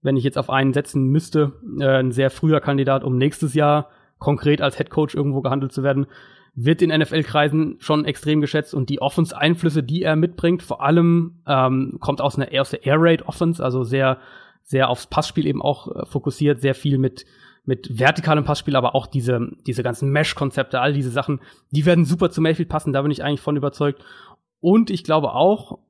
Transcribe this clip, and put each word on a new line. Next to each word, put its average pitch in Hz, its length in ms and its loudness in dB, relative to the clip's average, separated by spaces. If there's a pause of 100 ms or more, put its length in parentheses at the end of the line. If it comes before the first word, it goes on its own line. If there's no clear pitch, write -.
wenn 139 140 2
ich 123 60 0
jetzt 135 140 0
auf - 140 -4
einen 135 220 2
setzen 139 340 -2
müsste, 147 460 2 (260)
äh, 135 180 4
ein 127 140 0
sehr 131 180 2
früher 156 300 2
Kandidat, 139 440 0
um 127 140 -2
nächstes 139 380 0
Jahr 147 340 2 (300)
konkret 147 420 2
als 143 160 -2
Head - 140 -4
Coach 151 240 0
irgendwo 139 260 -2
gehandelt 135 300 -2
zu 139 100 -6
werden, 139 240 0 (500)
wird 151 280 2
in 160 80 2
N-F-L-Kreisen 151 880 0
schon 151 260 0
extrem 151 340 0
geschätzt. 147 360 -2
Und 139 140 -2
die 139 120 -2
Offense-Einflüsse, 160 800 0
die 151 220 -4
er 156 120 2
mitbringt, 175 460 0
vor - 220 -8
allem, 170 640 2
ähm, 131 520 0
kommt 143 220 -4
aus 139 160 -2
einer, 135 240 -2
aus 135 80 -2
der - 160 -8
Air 139 140 2
Raid 165 280 4
Offense, 170 360 -4
also 127 200 -2
sehr, 131 360 0 (420)
sehr 131 280 0
aufs - 180 -6
Passspiel 156 400 -2
eben 143 160 -2
auch, - 240 -2
äh, - 180 -8
fokussiert, 143 560 -2
sehr 135 140 0
viel 139 240 0
mit, 131 260 -2 (400)
mit 123 320 -6
vertikalem 151 460 2
Passspiel, 143 320 -2
aber 123 180 2
auch - 140 -2
diese, 120 420 -2 (160)
diese 127 160 -4
ganzen 123 300 -2
Mesh-Konzepte, 139 680 -2
all 139 140 0
diese 139 160 -2
Sachen, 131 300 -4 (320)
die 147 160 2
werden 170 180 6
super 170 240 2
zu - 120 -6
Mayfield 165 280 0
passen, 151 240 -2
da 135 80 0
bin 143 80 0
ich 143 140 -4
eigentlich 143 180 -2
von 147 160 -2
überzeugt. 143 460 -2 (560)
Und 208 320 4
ich 180 120 -4
glaube 156 300 0
auch 196 460 0 (100)